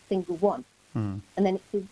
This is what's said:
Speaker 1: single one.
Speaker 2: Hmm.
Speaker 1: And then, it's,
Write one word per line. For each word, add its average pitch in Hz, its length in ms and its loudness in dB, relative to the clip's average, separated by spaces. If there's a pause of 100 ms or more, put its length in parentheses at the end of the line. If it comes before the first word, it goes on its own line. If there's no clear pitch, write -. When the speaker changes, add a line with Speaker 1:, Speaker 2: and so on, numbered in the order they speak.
Speaker 1:
single 180 280 -2
one. 185 280 2 (300)
Speaker 2:
Hmm. 104 220 -2 (200)
Speaker 1:
And 196 80 4
then, 190 160 2 (140)
it's, 196 180 -2